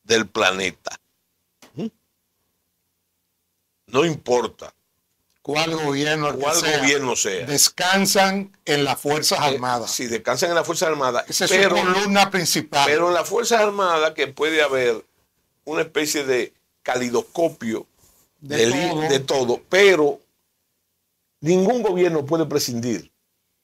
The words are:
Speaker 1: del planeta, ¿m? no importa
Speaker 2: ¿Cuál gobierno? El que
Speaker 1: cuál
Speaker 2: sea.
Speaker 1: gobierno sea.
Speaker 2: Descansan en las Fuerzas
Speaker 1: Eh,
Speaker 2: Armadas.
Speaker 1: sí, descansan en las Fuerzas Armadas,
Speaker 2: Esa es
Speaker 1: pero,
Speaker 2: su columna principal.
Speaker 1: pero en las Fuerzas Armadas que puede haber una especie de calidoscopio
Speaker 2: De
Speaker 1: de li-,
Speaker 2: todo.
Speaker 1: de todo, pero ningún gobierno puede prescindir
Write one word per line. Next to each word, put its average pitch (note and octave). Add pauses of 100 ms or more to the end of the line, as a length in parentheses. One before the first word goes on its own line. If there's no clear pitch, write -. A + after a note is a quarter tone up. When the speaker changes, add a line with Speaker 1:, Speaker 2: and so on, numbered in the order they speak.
Speaker 1:
del A2
planeta, F#2+ (720)
¿m? G#3 (2000)
no C3
importa B2 (680)
Speaker 2:
¿Cuál D#3+
gobierno? D3
El B2+
que C3
Speaker 1:
cuál D3
Speaker 2:
sea. D#3
Speaker 1:
gobierno C3+
sea. F#2
Speaker 2:
Descansan F#3+ (140)
en D3
las C3
Fuerzas D3
Speaker 1:
Eh, -
Speaker 2:
Armadas. B2
Speaker 1:
sí, B2+
descansan B2
en E3+
las D#3+
Fuerzas E3
Armadas, C3
Speaker 2:
Esa -
es F3
Speaker 1:
pero, F#3
Speaker 2:
su F3
columna G3
principal. D#3
Speaker 1:
pero E3
en F3
las E3
Fuerzas A3
Armadas F3
que C#3+
puede D3+
haber B2+ (600)
una D#3+
especie D3+
de B2+ (300)
calidoscopio B2 (540)
Speaker 2:
De D3
Speaker 1:
de A2+
li-, C#3+
Speaker 2:
todo. D#3
Speaker 1:
de C#3+
todo, C3
pero F3+ (1200)
ningún F#3+
gobierno F3+
puede D#3+
prescindir A#2 (520)